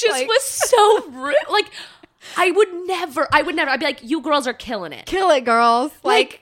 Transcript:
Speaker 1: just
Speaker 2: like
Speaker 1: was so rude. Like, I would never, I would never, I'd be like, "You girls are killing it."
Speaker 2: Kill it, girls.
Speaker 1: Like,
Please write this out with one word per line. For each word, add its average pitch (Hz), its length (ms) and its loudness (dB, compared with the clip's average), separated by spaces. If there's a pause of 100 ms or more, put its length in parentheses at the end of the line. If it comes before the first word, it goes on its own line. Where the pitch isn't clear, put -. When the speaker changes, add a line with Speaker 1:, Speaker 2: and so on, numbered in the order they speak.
Speaker 1:
just 285 140 0
Speaker 2:
like 262 80 -4
Speaker 1:
was 453 160 2
so 427 680 2
rude. 262 240 -4 (160)
Like, 415 180 0 (640)
I 359 160 2
would 392 160 4 (200)
never, 339 440 -4
I 302 100 4
would 311 140 -4
never, 302 160 0
I'd 262 80 -2
be 311 60 -4
like, 285 180 -4
"You 262 180 -4
girls 285 260 0
are 240 60 -4
killing 196 380 -10
it." 120 140 -16
Speaker 2:
Kill 381 240 0
it, 269 160 4
girls. 233 460 2 (120)
Speaker 1:
Like, 415 380 0